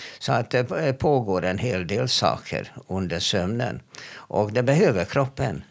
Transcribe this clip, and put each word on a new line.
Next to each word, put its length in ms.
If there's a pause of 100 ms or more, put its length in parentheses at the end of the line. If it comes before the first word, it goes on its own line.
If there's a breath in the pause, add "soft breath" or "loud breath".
(180 loud breath)
Så 140
att 180
det 140
p-, 280
pågår 520
en 140
hel 280
del 220
saker 640 (160)
under 300
sömnen. 600 (340 loud breath)
Och 380
det 100
behöver 420
kroppen. 680